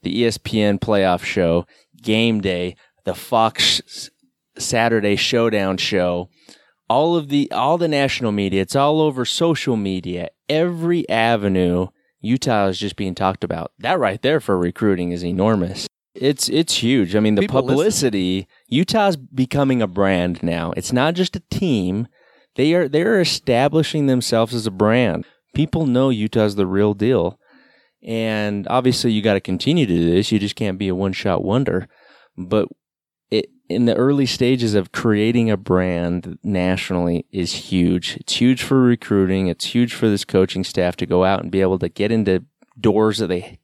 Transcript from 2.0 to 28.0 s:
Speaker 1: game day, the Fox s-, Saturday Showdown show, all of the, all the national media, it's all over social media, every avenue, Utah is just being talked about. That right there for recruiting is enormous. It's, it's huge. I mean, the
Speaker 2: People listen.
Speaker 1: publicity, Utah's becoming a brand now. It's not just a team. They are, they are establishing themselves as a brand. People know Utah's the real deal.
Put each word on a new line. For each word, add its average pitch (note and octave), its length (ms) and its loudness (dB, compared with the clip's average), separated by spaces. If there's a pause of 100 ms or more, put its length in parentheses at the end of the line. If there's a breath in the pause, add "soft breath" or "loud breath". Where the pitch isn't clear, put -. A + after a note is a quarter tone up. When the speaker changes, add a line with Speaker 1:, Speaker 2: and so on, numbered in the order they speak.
Speaker 1:
game A2 380 2
day, F2+ 380 -4 (260 soft breath)
the F#2 120 -6
Fox - 720 0
s-, - 240 -16 (480)
Saturday A2+ 600 0
Showdown G#2+ 580 0
show, F2+ 540 -2 (600 soft breath)
all D#3 280 2
of D3+ 100 -4
the, C#3+ 240 0
all C#3+ 260 0
the E3+ 120 0
national C3+ 420 -2
media, G2 300 0
it's F#2+ 160 -2
all D3 240 2
over C3 240 -2
social D#3 500 0
media, F2+ 540 -6 (180)
every E3+ 600 -2
avenue, F#2+ 800 2 (380)
Utah A2 420 0
is F#2 120 -4
just G2+ 160 -6
being F#2+ 200 -6
talked F#2+ 280 -2
about. E2 360 -8
That D#3+ 200 -2
right G#2 220 -2
there D3 180 2
for G2 180 0
recruiting F2 540 0
is F2 140 -6
enormous. F#2+ 640 0 (280)
It's, C#3 320 -2
it's D#3+ 280 0
huge. A2 420 2
I - 20 4
mean, G#2+ 160 4
the G2 60 2
Speaker 2:
People C3 220 0
listen. C3 120 0
Speaker 1:
publicity, G#2 720 0 (220 soft breath)
Utah's G#3+ 480 0
becoming C3 640 0
a G#2+ 60 0
brand F2+ 540 0
now. E2 360 -2
It's F#2+ 160 -6
not D3 220 0
just F3+ 200 -2
a F#3 60 -8 (100)
team. A2 560 -2 (480 soft breath)
They D3+ 200 2
are, F3 120 2
they D3+ 140 0
are G#3+ 180 2
establishing D3 840 0
themselves A#2+ 480 0
as A2+ 120 -4
a A2 60 -2
brand. G#2 540 2 (280 soft breath)
People D#3+ 320 0
know C3 260 2
Utah's G#2+ 440 0
the G2 120 0
real G2+ 260 2
deal. G2+ 440 0 (640 soft breath)